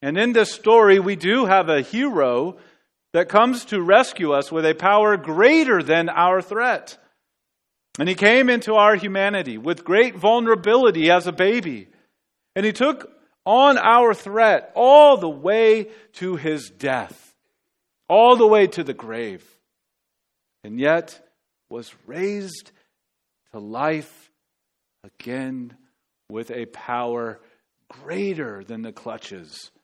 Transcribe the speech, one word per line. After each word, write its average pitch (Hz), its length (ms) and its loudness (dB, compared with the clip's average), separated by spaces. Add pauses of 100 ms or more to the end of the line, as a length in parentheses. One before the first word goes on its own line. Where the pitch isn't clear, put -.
And 143 160 -6
in 233 160 -2
this 220 180 0
story, 214 480 4
we 196 180 -4
do 196 280 -2
have 185 240 2
a 147 140 0
hero 175 720 -4 (560)
that 175 160 -2
comes 240 380 0
to 202 160 -6
rescue 175 500 2
us 139 180 -2
with 160 140 -6
a 160 80 2
power 208 460 2
greater 208 640 2
than 165 260 -2
our 180 320 0
threat. 214 560 -6 (1000)
And 151 100 -4
he 185 60 -4
came 240 340 2
into 226 280 -2
our 208 180 6
humanity 196 640 -6
with 160 260 -8
great 208 320 0
vulnerability 214 960 2
as 175 160 2
a 180 60 -8
baby. 175 560 -4 (680)
And 196 100 -4
he 214 60 -2
took 262 400 -4 (340)
on 254 320 4
our 233 340 4
threat 202 640 0
all 277 420 8
the 180 120 -6
way 214 580 0 (280)
to 180 200 -8
his 151 340 -8
death, 127 680 -10 (760)
all 233 280 6
the 226 100 4
way 214 200 4
to 170 160 -6
the 135 100 -10
grave, 113 520 -12 (1200)
and 107 140 -14
yet 160 460 -4 (440)
was 113 260 -16 (120)
raised 190 640 -10 (800)
to 110 80 -18
life 135 680 -10 (720)
again 127 720 -14 (520)
with 110 220 -12
a 117 160 -12
power 120 760 -10 (480)
greater 147 760 -10
than 113 180 -16
the 113 100 -16
clutches 101 760 -20 (140)